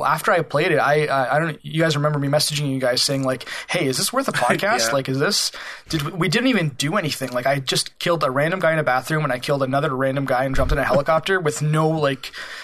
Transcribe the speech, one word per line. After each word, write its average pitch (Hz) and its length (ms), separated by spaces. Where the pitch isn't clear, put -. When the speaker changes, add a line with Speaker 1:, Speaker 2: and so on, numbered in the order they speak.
Speaker 1:
after 156 280
I 175 100
played 165 300
it, 147 60
I, 143 280
I, 131 300
I - 20
don't, 165 260
you 147 160
guys 165 140
remember 147 240
me 139 80
messaging 147 420
you 135 120
guys 123 220
saying, 135 200
like, 131 260
"Hey, 170 180
is 131 100
this 190 160
worth 269 140
a - 60
Speaker 2:
<laughs> - 0
Speaker 1:
podcast? 175 560
Speaker 2:
Yeah. 113 60
Speaker 1:
Like, 110 140
is 135 120
this, 185 320
did 160 120
we, 151 80
we 185 180
didn't 240 200
even 180 220
do 143 260
anything." 143 340
Like, 123 160
I 139 140
just - 400
killed 170 240
a 135 80
random 156 260
guy 165 140
in 160 80
a - 20
bathroom 131 400
and 143 100
I 123 60
killed 139 240
another 139 320
random 135 300
guy 131 180
and 135 140
jumped 131 160
in 147 60
a 135 60
helicopter 156 560
<laughs> 165 60
with 147 160
no, 156 260
like, 147 440